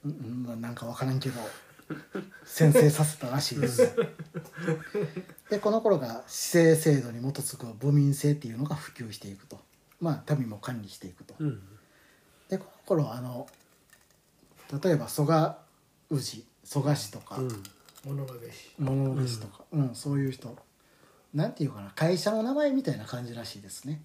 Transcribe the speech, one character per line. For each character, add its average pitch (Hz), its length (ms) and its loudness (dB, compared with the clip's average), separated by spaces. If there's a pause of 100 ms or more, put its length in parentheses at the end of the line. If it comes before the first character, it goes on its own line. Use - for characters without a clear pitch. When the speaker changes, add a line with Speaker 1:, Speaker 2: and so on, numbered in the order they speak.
Speaker 1:
う 143 40 -4
ん、 - 20 -4
う - 40 -6 (200)
ん、 127 100 -6
ま 120 80 -8
あ、 113 40 -8
な 117 140 -8
ん 120 40 -8
か 117 120 -10
わ 120 80 -8
か 131 120 -4
ら 131 60 0
ん 131 60 0
け 135 120 -2
ど、 120 100 -8 (480)
<laughs> - 560 -12
宣 151 280 6
誓 151 180 10
さ 156 140 2
せ - 140 -2
た 123 100 -8
ら 135 120 -2
し - 120 -4
い 147 80 -4
で - 80 4
す。 240 260 4 (760)
Speaker 2:
<laughs> - 800 -6
Speaker 1:
で、 208 80 2
こ 208 120 2
の 226 120 2
頃 196 160 6
が 117 280 -6
氏 - 260 -6
姓 165 240 10
制 151 240 6
度 120 100 -6
に 117 100 -8
基 135 200 -4
づ - 180 -8
く 120 160 -12
部 131 180 2
民 143 220 6
制 147 180 2
っ - 40 4
て 135 120 -10
い 113 60 -8
う 117 40 -8
の 139 60 -2
が 151 100 -4
普 - 180 -12
及 113 200 -10
し - 60 -14
て 101 100 -14
い 98 80 -14
く - 100 -20
と。 - 140 -18 (400)
ま 165 260 -4
あ、 151 80 0
民 127 140 -2
も 104 100 -10
管 120 240 -10
理 98 60 -14
し - 100 -18
て - 80 -16
い 90 60 -12
く - 120 -20
と。 - 140 -20
Speaker 3:
う 156 80 -4
ん。 107 160 -6 (840)
Speaker 1:
で、 190 100 -4
こ - 60 -10
の - 60 -20 (140)
頃、 147 280 2
あ 123 80 -8
の、 123 280 -10 (1300)
例 185 100 4
え 156 40 6
ば 147 120 -2
蘇 147 160 0
我 156 340 4 (520)
氏、 120 360 -4 (180)
蘇 - 180 -2
我 147 140 2
氏 - 160 -8
と 117 80 -14
か、 - 160 -14
Speaker 3:
う 131 80 -4
ん。 110 180 -8 (420)
Speaker 2:
物 139 200 -6
部 120 260 -14
氏。 - 280 -20
Speaker 1:
物 135 340 0
部 131 140 0
氏 117 140 -6
と 107 60 -10
か、 - 240 -20
Speaker 3:
う 160 80 -2
ん。 135 100 2
Speaker 1:
う 117 40 -6
ん、 - 20 -12
そ 143 200 -6
う 139 60 0
い 135 80 0
う - 20 -2
人。 120 260 -14 (760)
な 165 160 0
ん 247 60 -8
て 160 100 -4
い - 20 -2
う 113 60 -4
か 104 80 -12
な、 98 100 -14
会 170 280 2
社 208 140 0
の 220 100 0
名 254 120 0
前 294 180 2
み 269 100 2
た 143 100 -2
い 113 60 -4
な 107 60 -10
感 123 220 -8
じ 117 80 -12
ら 113 100 -10
し 107 120 -14
い 101 60 -16
で 98 60 -18
す - 160 -16
ね。 151 200 -8